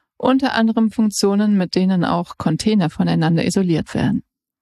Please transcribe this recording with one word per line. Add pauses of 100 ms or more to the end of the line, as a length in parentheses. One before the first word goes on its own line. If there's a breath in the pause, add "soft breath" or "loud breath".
(160)
Unter
anderem
Funktionen,
mit
denen
auch
Container
voneinander
isoliert
werden. (400)